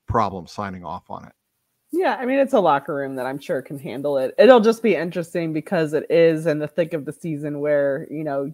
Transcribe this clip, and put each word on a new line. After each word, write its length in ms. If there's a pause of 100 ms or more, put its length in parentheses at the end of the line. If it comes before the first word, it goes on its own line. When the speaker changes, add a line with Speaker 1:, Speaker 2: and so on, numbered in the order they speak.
Speaker 1:
problem 420
signing 360
off 240
on 160
it. 80 (640)
Speaker 2:
Yeah, 240
I 60
mean, 140
it's 160
a 60
locker 340
room 220
that 100
I'm 120
sure 220
can 180
handle 380
it. 220
It'll 220
just 220
be 140
interesting 560
because 400
it 180
is 360
in 120
the 100
thick 260
of 100
the 80
season 480
where, 500
you 140
know, 300